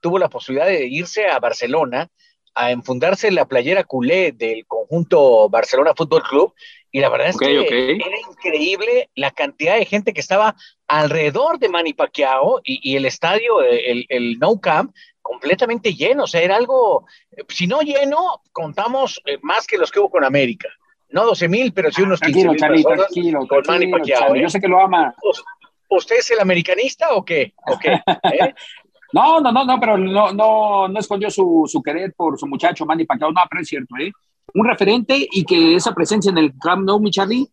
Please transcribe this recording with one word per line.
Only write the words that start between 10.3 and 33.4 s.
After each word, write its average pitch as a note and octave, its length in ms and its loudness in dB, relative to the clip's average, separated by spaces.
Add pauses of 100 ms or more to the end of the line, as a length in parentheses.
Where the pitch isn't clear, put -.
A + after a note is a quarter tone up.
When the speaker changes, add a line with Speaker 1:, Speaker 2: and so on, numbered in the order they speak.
Speaker 1:
alrededor D#3 720 0
de B3 100 0
Manny E3+ 260 -2
Pacquiao, C3+ 680 0
y, C3 300 -6
y - 20 0
el C3+ 120 -2
estadio, G#3 560 0
eh, B2 280 2
el, A#2+ 180 -4
el A#2+ 300 -4
Nou F#3 220 0
Camp, E3+ 340 -2 (260)
completamente F#3+ 760 -4
lleno. G#3+ 300 0
O - 40 -4
sea, E3+ 140 0
era F#3 120 2
algo, A#3 520 0 (260)
eh, - 160 -20
si - 180 -6
no C4 140 -2
lleno, D4 640 -2 (100)
contamos, G#3+ 760 -4
eh, C#3+ 160 -6
más F#3+ 240 -4
que G#3+ 100 -4
los E3 140 0
que - 80 -2
hubo G3+ 120 2
con E3 120 2
América. C3 460 -2 (400)
No G#3 160 0
doce F3 240 0
mil, A3+ 240 0
pero D#3+ 180 0
sí F3 120 -2
unos F#3+ 180 0
Speaker 2:
Tranquilo, D#3+ 320 2
Speaker 1:
quince - 0 -
mil D3+ 80 0
Speaker 2:
Charlie, D3+ 240 4
Speaker 1:
personas F3+ 280 2
Speaker 2:
tranquilo, E3+ 260 -2 (100)
Speaker 1:
con C#3 180 2
Manny - 0 -
Speaker 2:
tranquilo, F3 320 0
Speaker 1:
Pacquiao, C3 220 0
Speaker 2:
Charlie. C#3 180 4
Speaker 1:
¿eh? - 40 2
Speaker 2:
Yo F3 60 0
sé G3 120 -2
que F#3+ 80 0
lo F3+ 120 6
ama. E3+ 320 4 (100)
Speaker 1:
¿Us-, - 220 -2 (440)
usted A3+ 300 2
es - 120 -2
el A3+ 80 2
americanista G3 760 0
o F#3 100 -2
qué? C#3 280 -2 (140)
¿O C3 140 0
qué? A2+ 140 0
¿Eh? - 640 0
Speaker 2:
<laughs> - 60 -20 (480)
No, D#4+ 260 4
no, B3+ 140 2
no, C4 120 2
no, B3+ 140 2
pero A3 180 2
no, G3 360 2
no, G#3 560 2
no G3 100 -4
escondió G#3 320 -4
su, E3 400 2
su D3 100 -2
querer E3 360 -6
por D#3 200 -2
su C#3+ 120 -10
muchacho D#3+ 360 -2
Manny D#3+ 200 -2
Pacquiao. C#3+ 260 -2
No, F3+ 180 0